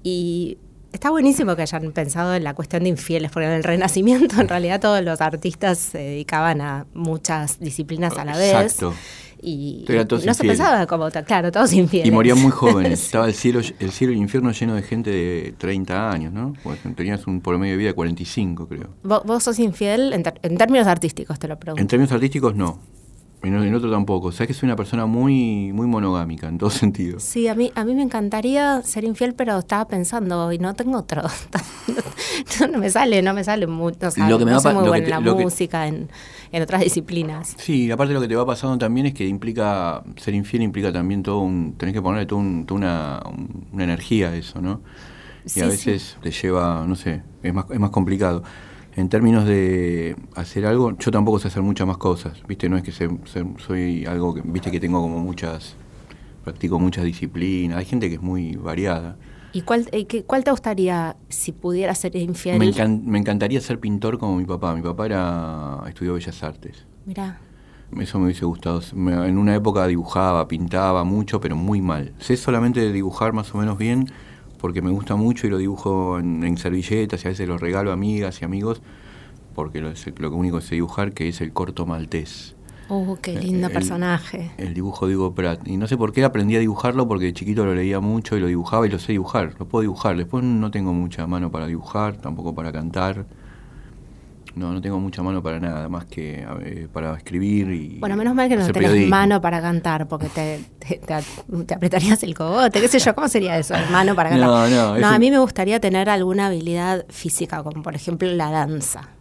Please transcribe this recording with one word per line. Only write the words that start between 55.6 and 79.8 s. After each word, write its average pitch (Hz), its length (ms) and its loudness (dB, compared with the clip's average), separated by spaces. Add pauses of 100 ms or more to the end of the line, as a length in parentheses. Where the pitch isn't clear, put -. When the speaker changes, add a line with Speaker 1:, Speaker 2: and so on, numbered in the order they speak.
Speaker 2:
practico 87 360 -2
muchas 90 260 0
disciplinas. 87 720 -2
Hay 90 80 -6
gente 110 240 -2
que 82 60 -4
es 80 60 -10
muy 90 340 -4
variada. 85 600 -4 (380)
Speaker 1:
¿Y 180 80 -4
cuál, 233 300 0
eh, 208 160 -4
qué, 226 160 -4
cuál 262 200 0
te 277 80 2
gustaría, 185 640 0 (140)
si - 220 -6
pudieras 180 480 -2
ser 180 160 -4
infiel? 180 440 -2
Speaker 2:
Me 110 80 6
encan-, 110 360 2
me 107 160 2
encantaría 107 420 2
ser 120 180 -4
pintor 107 380 -2
como 104 180 0
mi 90 100 0
papá. 87 300 -2
Mi 82 60 -4
papá 87 240 -2
era, 82 840 -2
estudió 87 280 -4
Bellas 85 280 -8
Artes. - 420 -12 (200)
Speaker 1:
Mirá. 190 340 -8 (600)
Speaker 2:
Eso 101 200 -6
me 92 60 2
hubiese 90 200 -2
gustado. 85 360 -2 (120)
Me, 90 200 0 (140)
en 92 100 2
una 104 180 4
época 101 320 2
dibujaba, 87 600 0
pintaba 90 560 0
mucho, 101 360 0
pero 78 160 -4
muy 95 260 0
mal. 76 380 -2
Sé - 160 0
solamente 120 560 2
dibujar 98 420 -2
más 107 220 -6
o - 20 -2
menos 104 200 0
bien, 120 340 0 (480)
porque 87 220 -4
me 90 100 0
gusta 98 240 -2
mucho 117 320 0
y - 20 2
lo 98 80 -2
dibujo 95 640 -2
en, 85 240 -2
en 85 140 0
servilletas 92 680 -2
y - 40 -4
a 92 40 -2
veces 95 160 -6
los 85 140 -4
regalo 95 300 -2
a - 20 -2
amigas 101 480 -4
y 82 40 -6
amigos, 101 360 -4 (720)
porque 78 260 -8